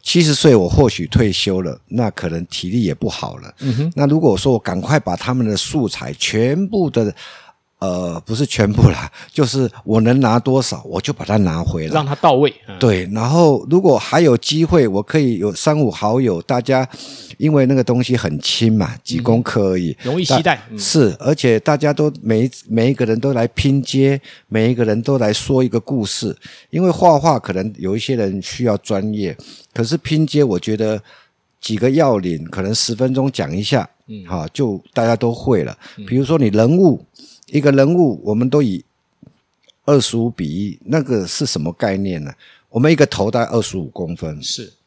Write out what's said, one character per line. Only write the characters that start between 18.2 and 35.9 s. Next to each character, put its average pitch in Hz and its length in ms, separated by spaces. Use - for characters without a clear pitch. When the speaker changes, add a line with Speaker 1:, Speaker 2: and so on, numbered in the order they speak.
Speaker 1:
轻 - 380
嘛， 104 260
几 - 160
公 117 220
克 101 300
而 92 60
已。 85 140
Speaker 2:
嗯。 - 20
容 156 160
易 - 40
携 151 160
带。 147 140
Speaker 1:
大-， - 160
Speaker 2:
嗯。 107 80
Speaker 1:
是， 104 400
而 143 140
且 120 260
大 147 180
家 147 160
都 151 180
每 110 240
一， 120 60
每 117 240
一 - 20
个 123 120
人 110 140
都 139 120
来 120 160
拼 139 340
接， 135 380
每 110 240
一 120 40
个 117 80
人 110 180
都 139 160
来 107 140
说 131 320
一 127 60
个 117 100
故 123 260
事。 - 300
因 165 140
为 185 60
画 165 280
画 143 200
可 - 160
能 98 240
有 92 180
一 113 40
些 131 160
人 98 260
需 - 220
要 104 140
专 107 360
业， 95 220
可 117 100
是 135 140
拼 156 280
接 147 160
我 110 160
觉 107 200
得 107 240
几 110 160
个 120 160
要 139 280
领， 85 260
可 92 160
能 101 120
十 113 220
分 127 180
钟 135 160
讲 78 240
一 98 80
下， 107 280
Speaker 2:
嗯。 107 180
Speaker 1:
哈， 92 280
就 110 280
大 117 120
家 117 120
都 117 160
会 110 320
了。 - 120